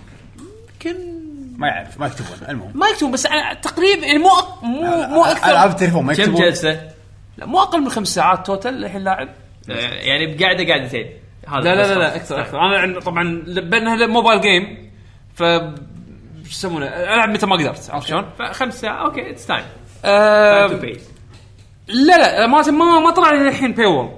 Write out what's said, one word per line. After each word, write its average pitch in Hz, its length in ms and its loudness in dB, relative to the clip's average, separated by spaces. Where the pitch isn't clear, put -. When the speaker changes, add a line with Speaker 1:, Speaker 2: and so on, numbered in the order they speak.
Speaker 1:
يمكن 339 240 -10
Speaker 2:
ما 147 120 -4
يعرف، 90 320 -8
ما 143 60 -4
يكتبون. 92 420 -12
المهم. 113 260 -10
Speaker 1:
ما 339 140 0
يكتبون، 311 240 -2
بس - 140 -4
أنا 302 280 -2
تقريبا، 339 520 0
يعني، 294 120 2
مو 339 100 4
أق-، 370 360 2
مو، 311 420 -4
مو 302 180 2
أكثر. - 260 2
Speaker 2:
ألعاب 190 200 6
التليفون 170 340 0
ما 143 100 0
Speaker 3:
كم 185 80 0
Speaker 2:
يكتبون. 208 180 2
Speaker 3:
جلسة؟ 160 540 0
Speaker 1:
لا، - 80 -14
مو 349 160 2
أقل 359 180 0
من 269 80 -2
خمس 214 200 -4
ساعات 180 380 0
توتال 196 380 -6
الحين 196 200 -10
لاعب. 190 240 -4
Speaker 3:
آه، 127 40 -8
يعني 131 520 -4
بقعدة 175 460 -2
قعدتين. 127 340 -4
هذا 143 120 -4
Speaker 1:
لا، 175 140 2
لا، 202 80 2
Speaker 3:
بس 202 60 2
Speaker 1:
لا، 196 60 0
لا، 170 160 0
Speaker 3:
خلاص. 160 100 -8
Speaker 1:
أكثر، 143 200 -6
أكثر. 113 180 -8
أنا 190 200 2
عن-، 180 200 -2
طبعا 170 480 -4
لأنها 190 500 -2
ل-، 226 120 0
mobile 226 320 4
جيم، 190 500 0
ف، - 80 -4
شو - 60 -18
يسمونه، 165 360 -6
ألعب 196 420 0
متى 208 180 -2
ما 190 100 2
قدرت، 151 120 0
عرفت - 220 -10
Speaker 3:
أوكي. 147 160 -8
Speaker 1:
شلون؟ 165 180 -4
Speaker 3:
فخمس 254 420 -8
ساعات، - 240 -6
أوكي، 311 300 -6
it's - 140 -16
time. 120 160 -4
Speaker 1:
آه، 208 640 6
Speaker 3:
Time - 20 0
to 175 140 -4
pay. 117 140 -10
Speaker 1:
لا، 277 300 6
لا، 220 280 4
ما، 294 240 4
ما، 330 300 6
ما 330 100 4
طلع 339 200 4
لي 285 180 4
الحين 262 240 -2
باي 226 140 2
وول، 135 320 2